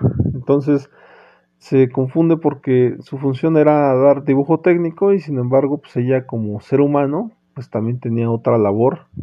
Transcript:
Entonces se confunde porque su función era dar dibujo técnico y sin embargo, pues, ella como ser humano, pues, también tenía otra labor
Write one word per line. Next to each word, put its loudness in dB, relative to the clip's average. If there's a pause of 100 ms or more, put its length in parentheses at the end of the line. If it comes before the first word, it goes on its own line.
(340)
Entonces -2 (680)
se 0
confunde 0
porque 0
su -14
función -2
era 4
dar 4
dibujo 0
técnico 0
y 2
sin -8
embargo, 0
pues, -12
ella 0
como -6
ser -2
humano, 0 (220)
pues, -16
también -4
tenía -2
otra 0
labor 0 (160)